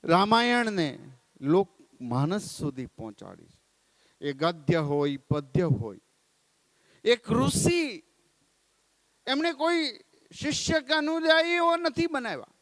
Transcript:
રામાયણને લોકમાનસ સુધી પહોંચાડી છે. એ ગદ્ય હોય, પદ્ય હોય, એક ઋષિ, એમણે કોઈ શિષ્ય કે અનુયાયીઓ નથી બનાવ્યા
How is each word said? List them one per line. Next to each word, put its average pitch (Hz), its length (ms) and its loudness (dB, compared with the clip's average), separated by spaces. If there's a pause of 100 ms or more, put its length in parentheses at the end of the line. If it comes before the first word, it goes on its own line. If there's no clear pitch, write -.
રામાયણને 214 960 2 (420)
લોકમાનસ 147 1000 -2
સુધી 139 440 -8
પહોંચાડી 98 600 -16
છે. - 140 -20 (640)
એ 143 120 -4
ગદ્ય 160 440 0
હોય, 143 400 0
પદ્ય 147 460 -2
હોય, 110 360 -2 (1040)
એક 220 280 2
ઋષિ, 277 720 0 (1200)
એમણે 311 260 0
કોઈ 311 460 -2 (320)
શિષ્ય - 480 -2
કે 277 140 -2
અનુયાયીઓ 330 840 2
નથી 339 320 -2
બનાવ્યા 233 380 -6 (160)